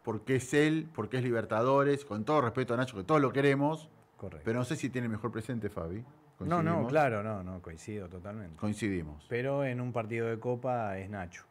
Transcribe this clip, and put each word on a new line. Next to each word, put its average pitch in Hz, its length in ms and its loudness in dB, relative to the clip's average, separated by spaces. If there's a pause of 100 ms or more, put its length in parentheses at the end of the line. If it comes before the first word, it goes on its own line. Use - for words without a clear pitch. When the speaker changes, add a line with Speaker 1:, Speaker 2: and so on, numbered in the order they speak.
Speaker 1:
porque 113 340 0
es 127 160 -2
él, 156 400 4
porque 110 240 -2
es 123 60 0
Libertadores. 127 800 4
Con 104 180 -4
todo 151 180 4
respeto 123 320 0
a 117 40 2
Nacho, 127 180 -2
que 95 80 -6
todos 156 180 4
lo 139 120 4
queremos. 143 560 2 (280)
Speaker 2:
Correcto. 85 280 -12
Speaker 1:
Pero 117 140 2
no 123 60 0
sé 160 100 -2
si 135 140 -4
tiene 120 200 -2
mejor 110 220 -4
presente, 110 380 -4
Fabi. 90 340 -6 (360)
Speaker 2:
No, - 60 -6 (180)
no, 165 100 2
Speaker 1:
¿Coincidimos? 156 180 0
Speaker 2:
claro, 135 320 4
no, 104 200 -4
no, 90 180 -8
coincido 90 480 -10
totalmente. 92 480 -12
Speaker 1:
Coincidimos. 95 720 -2
Speaker 2:
Pero 139 340 0
en 123 160 0
un 123 140 -4
partido 113 340 -2
de 113 120 -2
Copa 120 580 -2
es 95 120 -8
Nacho. 95 420 -8